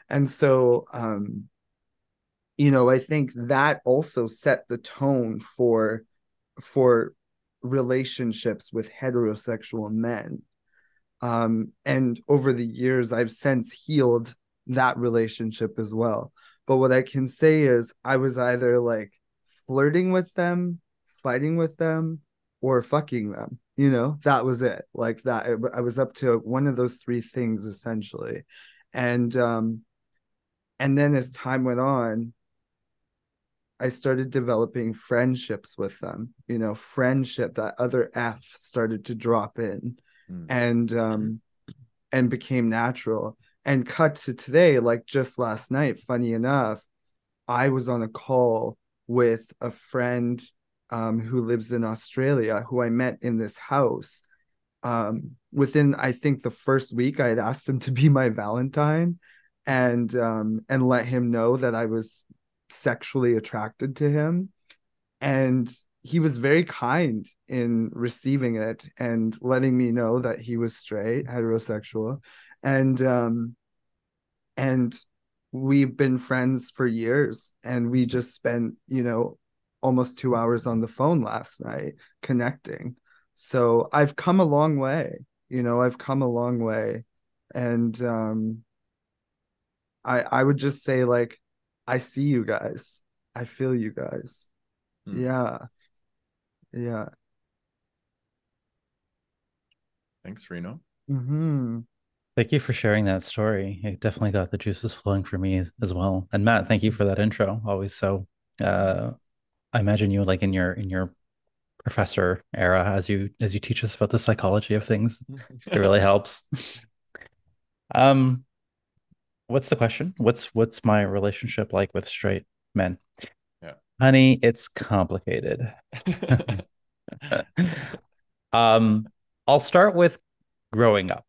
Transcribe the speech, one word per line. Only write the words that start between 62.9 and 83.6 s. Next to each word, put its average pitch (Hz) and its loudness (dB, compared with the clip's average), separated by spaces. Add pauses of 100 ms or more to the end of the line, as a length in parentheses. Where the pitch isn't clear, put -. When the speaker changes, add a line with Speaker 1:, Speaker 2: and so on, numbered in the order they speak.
Speaker 1:
attracted 110 -6
to 147 0
him. 160 -2 (680)
And 131 0 (300)
he 170 -2
was 156 2
very 143 2
kind 127 -2 (220)
in 120 0
receiving 120 -2
it 113 -6 (140)
and 113 -2
letting 127 2
me 123 2
know 120 2
that 120 -4
he 117 -6
was 117 -4
straight, 113 -4
heterosexual. 113 -4 (440)
And, 135 2
um, 117 0 (1000)
and 131 0 (540)
we've 135 2
been 131 2
friends 127 -2
for 131 -2
years, 113 -2 (120)
and 120 -2
we 127 2
just 123 -4
spent, 120 -4 (100)
you 131 -4
know, 120 -4 (440)
almost 127 0
two 123 0
hours 117 0
on 117 -2
the 113 -2
phone 147 0
last - -8
night - -10 (280)
connecting. 123 -4 (380)
So 117 2